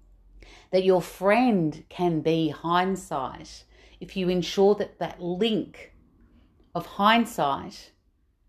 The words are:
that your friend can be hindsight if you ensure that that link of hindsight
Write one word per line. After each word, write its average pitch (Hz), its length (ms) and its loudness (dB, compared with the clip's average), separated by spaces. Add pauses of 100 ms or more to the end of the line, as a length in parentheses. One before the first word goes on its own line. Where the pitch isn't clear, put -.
(720)
that 185 120 2
your 185 180 4
friend 196 880 0
can 170 320 -2
be 160 280 0
hindsight 175 1120 -4 (360)
if 175 180 -12
you 180 120 -2
ensure 196 460 2
that - 240 -6
that - 220 -8
link 180 720 -4 (800)
of 170 120 -8
hindsight 202 1040 0 (580)